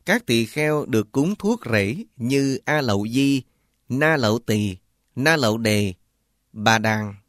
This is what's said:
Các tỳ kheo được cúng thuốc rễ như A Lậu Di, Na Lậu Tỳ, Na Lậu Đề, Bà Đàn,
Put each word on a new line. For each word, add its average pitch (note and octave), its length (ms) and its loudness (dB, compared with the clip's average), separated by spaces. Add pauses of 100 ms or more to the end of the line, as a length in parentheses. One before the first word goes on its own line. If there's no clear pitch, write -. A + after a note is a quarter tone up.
Các A3+ 200 0
tỳ A#2 200 2
kheo D3+ 400 -2
được A2 260 -2
cúng E3 280 0
thuốc A3+ 220 -2 (100)
rễ A2 320 0 (120)
như C3+ 500 -2
A D3 160 0
Lậu G#2 260 0
Di, C3+ 360 2 (460)
Na D3+ 280 2
Lậu A#2 220 2
Tỳ, G#2 380 -2 (380)
Na D#3 220 2
Lậu A2+ 200 2
Đề, G#2 360 0 (600)
Bà A2 240 2
Đàn, G#2+ 380 -2 (140)